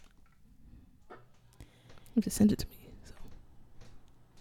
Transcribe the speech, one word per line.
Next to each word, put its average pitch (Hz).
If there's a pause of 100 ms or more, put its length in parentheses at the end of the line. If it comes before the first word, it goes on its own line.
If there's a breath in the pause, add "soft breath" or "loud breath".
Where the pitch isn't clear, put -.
(2250)
you 233
just -
send 208
it -
to -
me. - (300)
So. - (1300)